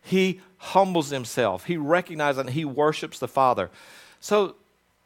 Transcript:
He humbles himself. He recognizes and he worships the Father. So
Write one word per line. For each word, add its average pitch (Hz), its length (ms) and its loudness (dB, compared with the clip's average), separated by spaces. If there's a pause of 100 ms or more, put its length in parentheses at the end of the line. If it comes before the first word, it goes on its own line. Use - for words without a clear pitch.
He 185 380 0 (160)
humbles 180 540 0
himself. 113 540 -2
He 175 120 -4
recognizes 151 600 0
and 127 100 -6
he 151 160 -4
worships 147 540 -2
the 127 80 -6
Father. 117 440 2 (500)
So 208 340 0 (520)